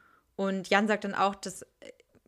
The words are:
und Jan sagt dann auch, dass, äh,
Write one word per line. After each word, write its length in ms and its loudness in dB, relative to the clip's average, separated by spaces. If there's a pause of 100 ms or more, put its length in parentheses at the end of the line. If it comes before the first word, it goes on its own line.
(340)
und 340 -2
Jan 200 4
sagt 160 0
dann 100 -4
auch, 200 2
dass, 280 -10
äh, 40 -16 (600)